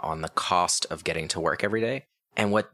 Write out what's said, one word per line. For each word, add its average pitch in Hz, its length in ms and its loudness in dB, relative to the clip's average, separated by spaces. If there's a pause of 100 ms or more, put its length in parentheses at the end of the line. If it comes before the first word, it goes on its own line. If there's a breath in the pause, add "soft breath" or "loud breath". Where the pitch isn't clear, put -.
on 80 160 -4
the 80 80 -4
cost - 600 0
of 82 140 -8
getting 80 260 -2
to 85 120 -4
work 80 240 0
every 107 160 2
day. 127 240 -2 (320)
And 104 160 2
what 107 220 2